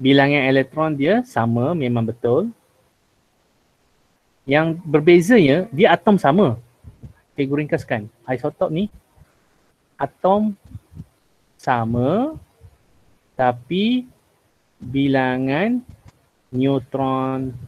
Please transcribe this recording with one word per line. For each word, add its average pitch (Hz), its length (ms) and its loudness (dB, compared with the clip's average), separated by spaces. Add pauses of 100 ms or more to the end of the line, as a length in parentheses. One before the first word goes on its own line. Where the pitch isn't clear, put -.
Bilangan 139 480 4
elektron 143 500 0
dia 190 240 0
sama, 120 540 -2
memang 120 320 -2
betul. 135 420 -2 (2000)
Yang 160 340 0
berbezanya, 170 880 4
dia 156 220 2
atom 202 240 2
sama. 147 400 2 (800)
Cikgu 143 300 -2
ringkaskan. 123 440 -6 (160)
Isotop 147 460 -4
ni 190 180 -4 (1080)
atom 202 560 -2 (1000)
sama, 127 800 -2 (1000)
tapi 185 720 -2 (760)
bilangan 135 1000 -2 (680)
neutron 131 1040 -2 (140)